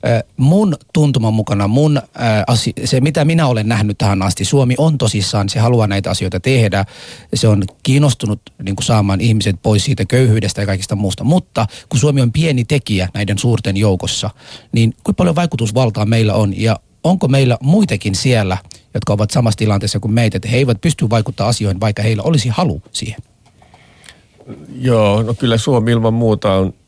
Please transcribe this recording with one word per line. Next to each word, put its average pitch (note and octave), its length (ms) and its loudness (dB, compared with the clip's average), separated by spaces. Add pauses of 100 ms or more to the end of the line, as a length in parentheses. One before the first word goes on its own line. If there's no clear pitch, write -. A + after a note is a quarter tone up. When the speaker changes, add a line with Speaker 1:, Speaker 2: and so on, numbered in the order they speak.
Speaker 1:
ö, A2+ 160 0 (140)
mun E3+ 380 2 (180)
tuntuman B2+ 400 2
mukana, G2+ 340 0
mun, C#3+ 300 2
ö, - 40 -2 (460)
asi-, A#2 260 0 (120)
se C3 160 0
mitä D3+ 240 0
minä E3 220 2
olen A2 200 0
nähnyt G#2 300 0
tähän G2 240 0
asti, G2 240 -2
Suomi B2+ 320 2
on D#3 200 2
tosissaan, G#2 520 -2
se - 100 -4
haluaa A2+ 280 2
näitä G2 240 -2
asioita F#2 280 -4
tehdä. G#2 460 0 (480)
Se - 140 0
on G2+ 160 2 (200)
kiinnostunut, C3 580 0 (220)
niin G2 120 -6
kuin, - 100 -8
saamaan G2 360 2
ihmiset G#2+ 420 0
pois G#2+ 220 2
siitä - 200 -2
köyhyydestä A2+ 560 0
ja G#2 40 -2
kaikista G2 300 -4
muusta. G2 280 -4
Mutta C3+ 420 0 (240)
kun C3+ 100 0
Suomi C#3 220 2
on A#2 100 2
pieni C#3+ 340 0
tekijä G2 480 -2
näiden G2+ 240 -2
suurten G#2+ 400 0
joukossa, G2 520 0 (420)
niin A2+ 220 2 (100)
kuinka G3+ 140 -2
paljon F3 180 2
vaikutusvaltaa A#2 680 0
meillä A2+ 280 2
on? G2+ 280 0
Ja A2 180 0 (240)
onko F3 240 2
meillä C3 340 2
muitakin C3+ 540 2
siellä, G#2 420 0 (360)
jotka - 200 -2
ovat G2+ 180 0
samassa A#2 260 0
tilanteessa G#2 420 -2
kuin G#2 140 -2
meitä, A2+ 240 0
että G2+ 120 -8
he A#2+ 80 0
eivät B2 240 0
pysty D3 280 0
vaikuttamaan G#2+ 400 -2
asioihin, G2+ 300 -2
vaikka G#2+ 240 -2
heillä A2 200 -2
olisi C3+ 260 0
halu A2+ 320 -2 (100)
siihen? - 280 -10 (1600)
Speaker 2:
Joo, A2 420 2
no A2+ 100 -2
kyllä A2+ 240 0
Suomi A#2 340 0
ilman A2+ 220 2
muuta G#2+ 400 0
on F#2+ 200 0 (140)